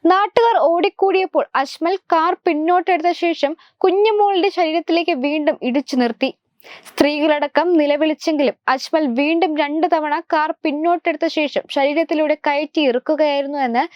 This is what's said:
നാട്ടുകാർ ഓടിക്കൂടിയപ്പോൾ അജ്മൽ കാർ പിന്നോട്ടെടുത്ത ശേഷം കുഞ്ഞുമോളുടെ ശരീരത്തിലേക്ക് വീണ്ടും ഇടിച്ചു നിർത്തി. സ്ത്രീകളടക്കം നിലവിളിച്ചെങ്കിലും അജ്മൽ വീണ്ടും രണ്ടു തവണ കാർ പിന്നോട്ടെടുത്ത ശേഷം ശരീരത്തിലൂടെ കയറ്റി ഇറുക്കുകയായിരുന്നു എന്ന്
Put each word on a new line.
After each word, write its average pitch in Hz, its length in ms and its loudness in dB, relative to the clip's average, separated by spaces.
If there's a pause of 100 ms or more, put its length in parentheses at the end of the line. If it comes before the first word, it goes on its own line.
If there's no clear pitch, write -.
നാട്ടുകാർ 415 520 2
ഓടിക്കൂടിയപ്പോൾ 359 880 0 (100)
അജ്മൽ 320 400 -2
കാർ 349 500 0
പിന്നോട്ടെടുത്ത 349 680 0
ശേഷം 330 400 -2 (260)
കുഞ്ഞുമോളുടെ 403 720 2
ശരീരത്തിലേക്ക് 339 600 -2
വീണ്ടും 294 500 -2
ഇടിച്ചു 254 340 -2
നിർത്തി. 247 360 -2 (560)
സ്ത്രീകളടക്കം 294 840 0
നിലവിളിച്ചെങ്കിലും 302 800 0 (140)
അജ്മൽ 285 400 -2
വീണ്ടും 302 500 0
രണ്ടു 302 300 -2
തവണ 311 320 -2
കാർ 311 340 -2 (100)
പിന്നോട്ടെടുത്ത 330 640 -2
ശേഷം 302 340 -2 (100)
ശരീരത്തിലൂടെ 302 680 0 (100)
കയറ്റി 294 340 -2
ഇറുക്കുകയായിരുന്നു 285 760 0
എന്ന് 247 240 0 (120)